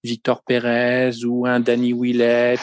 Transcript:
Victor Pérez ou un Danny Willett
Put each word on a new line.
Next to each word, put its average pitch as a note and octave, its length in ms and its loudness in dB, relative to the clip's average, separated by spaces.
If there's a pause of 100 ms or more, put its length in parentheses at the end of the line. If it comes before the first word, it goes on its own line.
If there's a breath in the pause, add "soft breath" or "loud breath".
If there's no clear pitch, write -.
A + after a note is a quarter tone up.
Victor A#2 400 -4
Pérez B2 840 0
ou A#2+ 220 -2
un B2 140 2
Danny A#2+ 320 0
Willett A#2+ 720 2